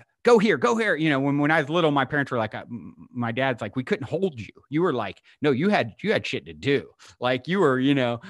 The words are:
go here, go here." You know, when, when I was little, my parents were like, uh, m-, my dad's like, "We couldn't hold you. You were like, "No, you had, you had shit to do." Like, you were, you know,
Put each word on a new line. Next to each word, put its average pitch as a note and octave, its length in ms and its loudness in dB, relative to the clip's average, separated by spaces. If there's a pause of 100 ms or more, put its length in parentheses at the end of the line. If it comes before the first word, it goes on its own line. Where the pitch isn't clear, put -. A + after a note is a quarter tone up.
(220)
go A#3 160 6
here, F#3+ 180 4
go A#3 200 0
here." G#3 200 0
You D#3 140 2
know, C3+ 100 2
when, C#3 180 0
when D3 120 2
I D#3+ 100 4
was C3+ 80 -2
little, E3 220 2
my C#3+ 140 2
parents C#3 260 -2
were B2 80 -2
like, A2 160 -4
uh, A2 160 -12
m-, F2+ 400 -16
my A#2+ 220 -4
dad's B2+ 280 -2
like, G#2+ 160 -8
"We B2+ 80 -4
couldn't - 240 -4
hold E3 300 -4
you. G2+ 140 -14 (160)
You D3+ 140 -2
were F3+ 100 2
like, G#2 300 -6 (180)
"No, D3 100 2
you D3 200 2
had, B2 320 0
you G#3 100 0
had A2 140 -2
shit A2 200 -6
to E2 60 -14
do." G#2 380 -2 (280)
Like, B2+ 300 -2
you F#3 100 0
were, C3+ 220 4
you C#3 140 2
know, A#2+ 360 0